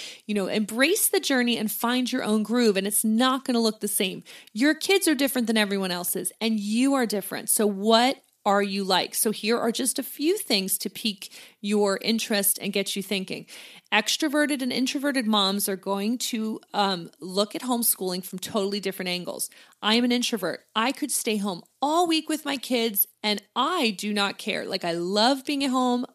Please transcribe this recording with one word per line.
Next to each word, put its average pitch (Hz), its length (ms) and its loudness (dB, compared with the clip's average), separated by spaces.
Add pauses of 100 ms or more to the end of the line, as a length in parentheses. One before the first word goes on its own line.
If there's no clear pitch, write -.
(280)
you 208 80 -2
know, 196 100 0
embrace 220 640 2
the 392 120 2
journey 240 380 2
and 214 140 -2
find 247 400 0
your 254 120 -2
own 214 200 2
groove. 220 340 2
And 190 80 0
it's - 180 0
not 254 400 2
gonna 240 160 0
look 220 200 2
the 208 80 -4
same. 185 360 -2 (300)
Your 285 220 4
kids 381 320 2
are 302 80 4
different 254 320 0
than 220 100 2
everyone 196 320 0
else's, 180 500 -4
and 220 200 0
you 233 340 2
are 254 140 2
different. 190 420 -4
So - 160 2
what 220 520 4 (280)
are 202 180 4
you 196 200 -2
like? 185 300 0
So - 180 0
here 220 260 0
are 233 140 0
just 247 280 -2
a 269 40 -2
few 339 340 0
things 196 420 0
to 208 100 -6
pique - 420 -6 (300)
your 202 400 2
interest 214 600 0
and 196 120 -4
get 196 220 -2
you 196 80 -4
thinking. 190 420 -6 (460)
Extroverted 277 720 2
and 254 100 -4
introverted 262 560 -2
moms 202 420 2
are 190 60 -2
going 196 420 -2
to, 220 420 -4 (140)
um, 190 460 0
look 190 360 -2
at - 60 -8
homeschooling 208 640 -2
from 185 140 -10
totally 202 400 -2
different 190 300 -4
angles. - 400 -6 (320)
I 214 140 4
am 240 80 4
an 247 80 2
introvert. 226 540 -2 (100)
I 226 160 0
could 277 200 -6
stay 214 260 -2
home 196 240 -4 (200)
all 320 260 4
week 320 220 0
with 311 160 -4
my 277 120 -2
kids 226 500 -2 (140)
and 208 200 0 (140)
I 277 360 2
do 208 220 -4
not 202 240 0
care. 185 280 -4
Like, 185 200 -4
I 170 80 0
love 208 520 2
being 277 180 -2
at 277 60 0
home. 254 460 2